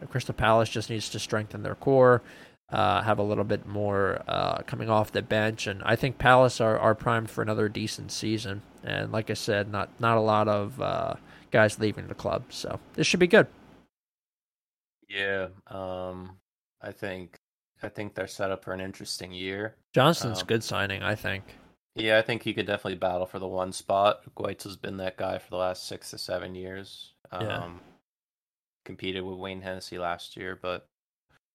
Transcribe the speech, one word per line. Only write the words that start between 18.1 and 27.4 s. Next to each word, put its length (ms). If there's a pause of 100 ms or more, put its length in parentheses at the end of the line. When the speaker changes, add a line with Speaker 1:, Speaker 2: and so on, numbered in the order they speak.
Speaker 2:
they're 120
set 240
up 120
for 100
an 80
interesting 500
year. 440 (180)
Speaker 1:
Johnston's 480
Speaker 2:
Um, 60
Speaker 1:
good 160
signing, 400
I 120
think. 280 (520)
Speaker 2:
Yeah, 220
I 40
think 200
he 120
could 120
definitely 300
battle 320
for 120
the 80
one 240
spot. 520 (120)
Guaita's 420
been 200
that 200
guy 200
for 140
the 60
last 300
six 240
to 60
seven 380
years. 580 (180)
Speaker 1:
Yeah. 260